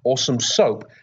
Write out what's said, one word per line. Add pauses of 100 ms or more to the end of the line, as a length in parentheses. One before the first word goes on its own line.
or
some
soap, (200)